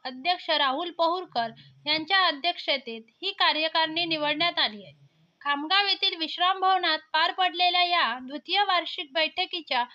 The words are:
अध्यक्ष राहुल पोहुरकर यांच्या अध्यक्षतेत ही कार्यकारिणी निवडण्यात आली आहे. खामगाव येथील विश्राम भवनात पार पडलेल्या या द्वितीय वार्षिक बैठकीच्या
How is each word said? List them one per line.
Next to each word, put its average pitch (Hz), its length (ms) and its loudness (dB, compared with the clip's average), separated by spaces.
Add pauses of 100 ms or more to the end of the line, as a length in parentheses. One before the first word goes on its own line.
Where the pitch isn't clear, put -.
अध्यक्ष 277 460 -4
राहुल 294 400 0
पोहुरकर 330 580 -2 (380)
यांच्या 320 400 2
अध्यक्षतेत 285 840 -2
ही - 220 -10
कार्यकारिणी 320 760 0
निवडण्यात 320 540 -2
आली 214 260 -2
आहे. - 220 -20 (340)
खामगाव 320 460 0
येथील 381 300 0
विश्राम 349 440 0
भवनात 359 380 2
पार 330 340 0
पडलेल्या 359 520 2
या 311 380 2
द्वितीय 302 400 -2
वार्षिक 349 500 -2
बैठकीच्या 311 720 -2 (100)